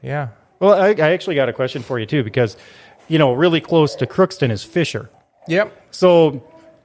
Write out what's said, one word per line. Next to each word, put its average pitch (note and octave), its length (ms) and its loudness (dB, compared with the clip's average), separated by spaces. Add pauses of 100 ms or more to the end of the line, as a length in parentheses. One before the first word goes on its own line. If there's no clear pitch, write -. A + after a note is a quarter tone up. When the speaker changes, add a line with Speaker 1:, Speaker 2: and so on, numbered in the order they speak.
Speaker 1:
yeah. C3+ 260 -8 (320)
Speaker 2:
Well, G3 140 4
I, F#3+ 160 2
I D#3 220 0
actually F3+ 220 -4
got C3+ 140 0
a A#2 40 -4
question B2+ 300 -6
for B2 160 -6
you, A2 80 -6
too, C#3+ 160 -2
because, A2 340 -2 (520)
you D#3+ 100 0
know, C#3 140 2
really D#3+ 280 0
close D#3 360 0
to B2+ 100 -4
Crookston F3+ 440 0
is G#2 120 -6
Fisher. - 480 -6 (380)
Speaker 1:
Yep. G3 420 -4
Speaker 2:
So E3 540 4 (400)